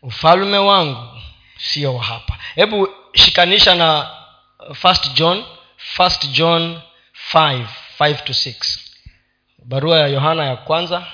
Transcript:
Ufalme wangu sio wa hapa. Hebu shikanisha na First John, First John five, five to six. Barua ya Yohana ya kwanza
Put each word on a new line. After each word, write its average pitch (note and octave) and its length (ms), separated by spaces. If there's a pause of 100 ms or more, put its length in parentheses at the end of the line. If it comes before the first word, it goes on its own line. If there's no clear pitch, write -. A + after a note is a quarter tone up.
Ufalme F#3 560
wangu D#3+ 600 (380)
sio C#3+ 360
wa A#2 100
hapa. - 340 (160)
Hebu G#2 340 (260)
shikanisha F#3 600
na D#3 360 (640)
First F3+ 400
John, F3 300 (320)
First - 540
John E3 500 (320)
five, C#3 540 (320)
five D3 260
to C3 100
six. - 440 (880)
Barua C#3 360
ya D3 60
Yohana D3 380
ya C3 120
kwanza F3 580